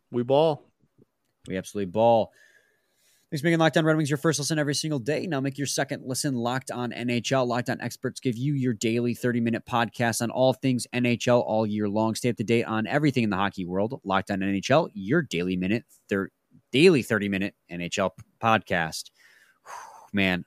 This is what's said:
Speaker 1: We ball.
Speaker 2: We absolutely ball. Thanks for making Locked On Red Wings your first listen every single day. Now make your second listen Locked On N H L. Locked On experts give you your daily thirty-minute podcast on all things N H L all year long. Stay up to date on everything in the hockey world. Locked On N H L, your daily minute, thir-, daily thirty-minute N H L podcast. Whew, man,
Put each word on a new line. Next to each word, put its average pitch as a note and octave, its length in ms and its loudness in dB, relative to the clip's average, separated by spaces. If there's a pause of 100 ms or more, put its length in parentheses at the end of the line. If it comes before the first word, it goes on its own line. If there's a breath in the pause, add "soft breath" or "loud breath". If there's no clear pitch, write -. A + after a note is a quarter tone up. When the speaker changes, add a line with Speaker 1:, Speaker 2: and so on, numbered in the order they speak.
(100)
Speaker 1:
We B2 120 -2
ball. C#3 400 2 (840)
Speaker 2:
We F#2 100 -6
absolutely F#2+ 340 -6
ball. A2 420 4 (960 soft breath)
Thanks D3+ 100 -6
for C#3 60 0
making E3+ 140 4
Locked D#3+ 180 4
On D#3+ 80 4
Red D#3 100 4
Wings D#3 140 0
your D3 80 0
first D#3+ 200 2
listen D3+ 200 -2
every D3 160 0
single D3+ 240 -4
day. C#3 280 -4
Now D3 140 -2
make C3+ 160 -4
your C#3+ 100 -4
second C#3 380 -4
listen C3 300 -4
Locked A#2+ 360 -4
On A#2+ 220 -6
N A#2+ 160 -6
H A#2+ 240 -2
L. C3 140 2
Locked A#2+ 240 -2
On A#2 100 -4
experts - 400 -8
give B2 160 -2
you C3+ 160 -2
your B2+ 220 0
daily A#2 400 0
thirty-minute A#2 500 0
podcast A#2 560 0
on A#2 100 -2
all C3 220 2
things B2+ 400 -2
N B2 140 0
H A#2+ 220 0
L A#2+ 120 6
all A2 260 0
year G#2 220 -2
long. A2 260 0
Stay - 140 -2
up A#2+ 80 -2
to A2+ 80 -4
date A2+ 200 2
on A2 220 -2
everything C#3 380 0
in G#2+ 60 0
the G2 60 -2
hockey F#2+ 280 -2
world. F#2+ 400 -2
Locked F#2+ 260 0
On F#2+ 120 -4
N G2 120 -2
H G2 160 -2
L, D#3 220 2
your G#2+ 300 -2
daily F#2 340 -2
minute, F#2+ 280 -2 (260)
thir-, G2 180 0 (440)
daily D#3 280 6
thirty-minute G2+ 540 -2 (160)
N F2 100 -8
H F2 180 -6
L F#2+ 160 0 (240)
podcast. F#2+ 640 0 (600 loud breath)
Whew, - 480 -18
man, F#2+ 340 0